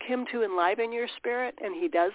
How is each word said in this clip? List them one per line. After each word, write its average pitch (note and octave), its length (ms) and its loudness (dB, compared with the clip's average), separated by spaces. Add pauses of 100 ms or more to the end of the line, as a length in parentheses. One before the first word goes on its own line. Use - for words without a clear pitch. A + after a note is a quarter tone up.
him B3 300 -2
to A#3 120 0
enliven G3+ 480 2
your A#3 160 -2 (100)
spirit, B3 460 -4
and G3 120 -4
he E3+ 120 0
does E3+ 280 4